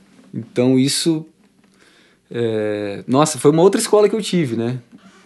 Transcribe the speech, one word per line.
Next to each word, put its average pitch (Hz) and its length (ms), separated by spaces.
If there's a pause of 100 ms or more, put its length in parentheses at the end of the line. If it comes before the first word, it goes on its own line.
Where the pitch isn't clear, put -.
(340)
Então 123 440
isso, 156 480 (1040)
é, 104 760
nossa, 135 300
foi 143 140
uma 160 100
outra 196 180
escola 208 300
que 220 60
eu 220 60
tive, 151 340
né. 120 240 (460)